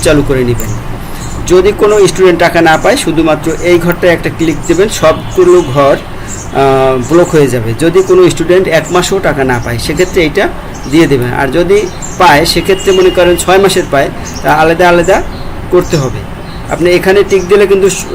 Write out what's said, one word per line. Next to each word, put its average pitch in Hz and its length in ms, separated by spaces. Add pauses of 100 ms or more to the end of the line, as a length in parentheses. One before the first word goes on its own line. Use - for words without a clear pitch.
চালু 151 240
করে 131 160
নেবেন। 120 240 (800)
যদি 208 300
কোনো 208 300
স্টুডেন্ট 180 320
টাকা 170 220
না 160 160
পায় 190 200
শুধুমাত্র 160 540 (120)
এই 175 160
ঘরটায় 170 340
একটা 170 160
ক্লিক 156 260 (120)
দেবেন, 180 220
সবগুলো 175 720
ঘর, 143 340
আহ, 135 1200
ব্লক 170 160
হয়ে 147 180
যাবে। 117 320
যদি 170 220
কোনো 185 280
স্টুডেন্ট 175 380
এক 156 240
মাসও 180 280
টাকা 143 240
না 123 220
পায় 120 120
সেক্ষেত্রে 175 440
এইটা 180 280 (420)
দিয়ে 156 160
দেবেন। 120 260
আর 139 140
যদি 175 400 (300)
পায় 160 280
সেক্ষেত্রে 190 460
মনে 185 180
করেন 175 260
ছয় 180 220
মাসের 190 340
পায় 139 180 (340)
তা 151 100
আলাদা 165 360
আলাদা 175 320 (500)
করতে 175 260
হবে। 127 220 (500)
আপনি 160 220
এখানে 190 380
টিক 185 180
দিলে 202 200
কিন্তু 190 220
স-, - 260